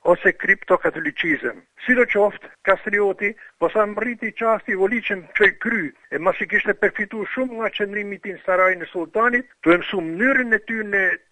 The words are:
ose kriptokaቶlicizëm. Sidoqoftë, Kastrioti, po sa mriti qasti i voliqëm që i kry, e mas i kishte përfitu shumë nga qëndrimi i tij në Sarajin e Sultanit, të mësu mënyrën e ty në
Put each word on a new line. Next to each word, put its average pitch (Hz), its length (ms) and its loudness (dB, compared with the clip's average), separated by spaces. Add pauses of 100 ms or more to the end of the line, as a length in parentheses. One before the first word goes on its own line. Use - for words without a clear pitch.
ose 175 340 4
kriptokaቶlicizëm. 156 1300 -2 (160)
Sidoqoftë, 214 720 2 (100)
Kastrioti, 202 720 0 (220)
po 170 160 0
sa 214 160 2
mriti 220 480 -6
qasti 226 400 -2
i 185 40 -4
voliqëm 196 460 -2 (100)
që 208 140 4
i - 100 0
kry, 220 260 -2 (260)
e 147 80 -6
mas 175 200 0
i 208 80 -4
kishte 208 280 0
përfitu 208 520 -4
shumë 254 320 -6
nga 220 120 -2
qëndrimi 202 480 -6
i - 40 -20
tij 190 140 -10
në - 80 -20
Sarajin 185 380 2
e 151 80 -12
Sultanit, 226 680 -2
të 170 220 6
mësu 185 220 -4
mënyrën 226 560 0
e - 40 0
ty 226 240 -6
në 196 160 0 (300)